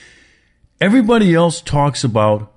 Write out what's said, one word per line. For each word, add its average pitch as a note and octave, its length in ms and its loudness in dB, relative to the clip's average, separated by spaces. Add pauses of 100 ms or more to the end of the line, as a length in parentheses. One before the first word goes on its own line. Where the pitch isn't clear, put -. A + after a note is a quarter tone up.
(800)
Everybody G#3+ 560 2
else E3+ 280 0
talks C#3+ 420 -2
about G#2+ 520 0